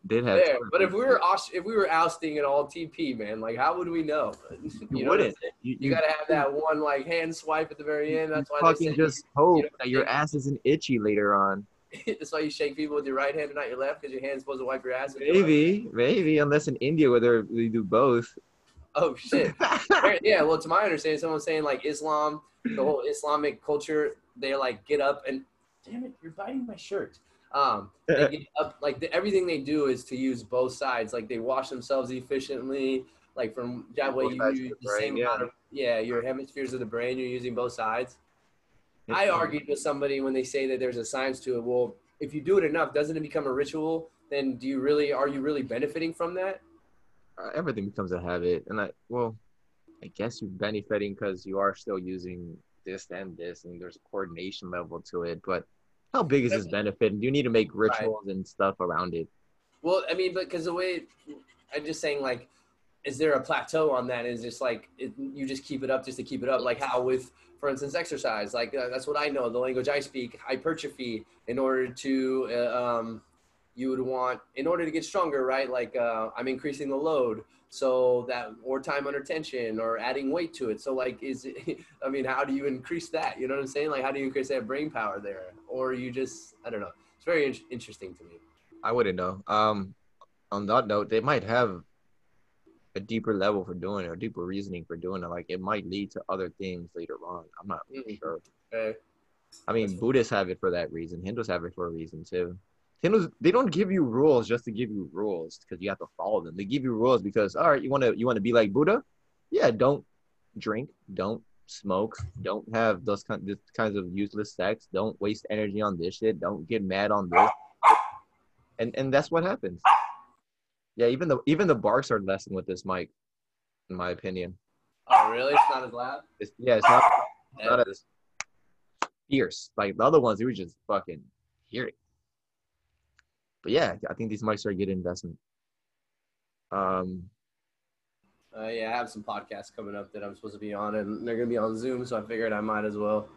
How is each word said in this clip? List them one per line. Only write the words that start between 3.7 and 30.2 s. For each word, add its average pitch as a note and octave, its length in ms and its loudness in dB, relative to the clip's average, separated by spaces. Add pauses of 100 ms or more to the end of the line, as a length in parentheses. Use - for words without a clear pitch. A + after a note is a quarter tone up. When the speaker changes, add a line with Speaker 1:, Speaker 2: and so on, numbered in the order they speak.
Speaker 2:
would F3+ 100 -4
we E3+ 160 -2
know? D3 380 0
<laughs> - 200 -16
You - 100 -10 (200)
Speaker 1:
You C3 140 -2
Speaker 2:
know F3+ 60 4
what - 80 6
I'm - 0 -
Speaker 1:
wouldn't. A#2+ 220 2
Speaker 2:
saying? - 200 -8
Speaker 1:
You, B2+ 100 -4
Speaker 2:
You B2 80 -4
Speaker 1:
you C3+ 160 2
Speaker 2:
gotta D#3 120 4
have D3+ 200 0
that D3 240 2
one, D#3 300 0
like, C#3+ 260 0
hand E3 260 -2
swipe D#3 380 -2
at D3 60 -14
the D3+ 80 -14
very D3+ 260 0
Speaker 1:
you, D#3+ 80 0
Speaker 2:
end. D#3 140 -2
That's C#3+ 160 -2
Speaker 1:
you D3 100 -2
Speaker 2:
why E3 120 10
they - 20 6
Speaker 1:
fucking D#3 180 0
Speaker 2:
say C#3 60 -2
Speaker 1:
just D#3 260 4
Speaker 2:
you - 140 -20
Speaker 1:
hope D#3+ 260 8
Speaker 2:
know, D3 60 -2 (100)
Speaker 1:
that B2+ 100 -2
your C3 140 4
Speaker 2:
they - 60 0
Speaker 1:
ass D3 240 2
isn't C#3 320 -2
itchy C3+ 340 4
later G#2 340 4
on. G2 320 2 (240)
Speaker 2:
<laughs> - 160 -20
That's D#3+ 280 -4
why D#3 80 0
you D#3 80 -2
shake D3 260 -2
people D3 220 -2
with C#3+ 80 -2
your C3+ 100 -2
right C#3 180 2
hand D3+ 180 -2
and C#3+ 40 -14
not C#3 140 -4
your B2+ 80 -6
left, C#3 240 -2
'cause C#3 100 -10
your C3 100 -6
hand's C3+ 220 -6
supposed C3+ 160 -6
to C3 60 -6
wipe C3 180 -4
your B2+ 100 -2
ass C3+ 200 -4
with C3+ 100 -8
your D3+ 100 6
Speaker 1:
Maybe, F3 500 6
Speaker 2:
left. - 120 -10
Speaker 1:
maybe, D#3 440 4
unless D3 280 4
in C3+ 100 -2
India D3 320 6
where A#2+ 120 8
they're, A#2 220 6
they A#2 260 0
do A2 160 2
both. A#2 420 6 (680)
Speaker 2:
Oh, B4 200 2
shit. - 440 2
Speaker 1:
<laughs> - 40 2 (400)
Speaker 2:
Right, G3 200 6
yeah, G#3 180 8
well, D#3 180 6
to D#3+ 80 -8
my F3+ 160 4
understanding, D#3 360 2
someone's D#3 260 -2
saying, D#3+ 180 2
like, C3+ 220 -2
Islam, D3+ 560 0 (240)
the C#3 180 0
whole C#3 240 2
Islamic D3 580 -2
culture, D3 520 0 (180)
they, C3+ 200 -2
like, B2+ 300 -2
get D3 160 2
up C#3 260 0
and, C3+ 180 -4 (440)
damn A#3+ 140 -8
it, B3+ 180 -12
you're E3 100 -14
biting A#3+ 340 -6
my A3 100 -10
shirt. - 420 -8 (360)
Um, A#2 360 2 (180)
they D3 200 6
Speaker 1:
<laughs> C#3 40 2
Speaker 2:
get D3+ 100 -8 (180)
up, - 220 -4
like, C#3+ 180 -2
the, E3 140 -4
everything F#3 340 2
they D#3+ 120 0
do C#3+ 280 0
is B2 180 0
to C3 100 -8
use B2+ 280 -2